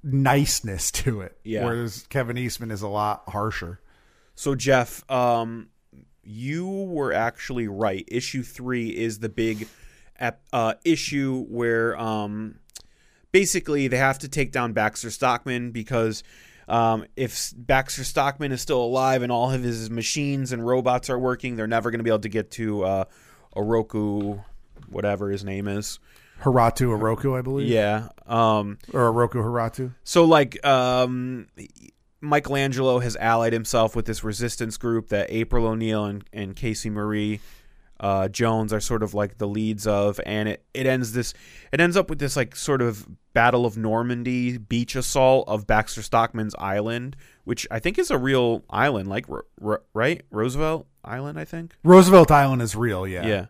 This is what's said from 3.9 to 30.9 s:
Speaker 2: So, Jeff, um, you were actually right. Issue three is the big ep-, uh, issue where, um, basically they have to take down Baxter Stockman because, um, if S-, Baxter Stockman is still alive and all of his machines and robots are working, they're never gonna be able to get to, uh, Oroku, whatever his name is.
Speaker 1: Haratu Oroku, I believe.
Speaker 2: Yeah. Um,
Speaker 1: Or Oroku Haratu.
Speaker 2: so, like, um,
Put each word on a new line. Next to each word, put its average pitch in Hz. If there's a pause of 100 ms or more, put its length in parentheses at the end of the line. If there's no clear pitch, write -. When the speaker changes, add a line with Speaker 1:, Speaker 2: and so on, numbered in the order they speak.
Speaker 2:
So, 139
Jeff, 127
um, 117 (540)
you 135
were 175
actually 113
right. 98
Issue 127
three 123
is 107
the 110
big 110 (500)
ep-, 120 (100)
uh, 113 (100)
issue 139
where, 117
um, 107 (760)
basically 151
they 123
have 135
to 143
take 135
down 120
Baxter 107
Stockman 123
because, 113 (460)
um, 113 (100)
if 127
S-, -
Baxter 135
Stockman 139
is 127
still 127
alive 131
and 123
all 123
of 127
his 113
machines 131
and 117
robots 127
are 127
working, 127
they're 110
never 113
gonna 113
be 113
able 110
to 107
get 104
to, 107
uh, 95 (500)
Oroku, 104 (460)
whatever 101
his 98
name 98
is. 104 (440)
Speaker 1:
Haratu 123
Oroku, 113
I 127
believe. 127
Speaker 2:
Yeah. 107 (180)
Um, 107 (140)
Speaker 1:
Or 120
Oroku 117
Haratu. 120 (100)
Speaker 2:
so, 170
like, 156
um, 127 (720)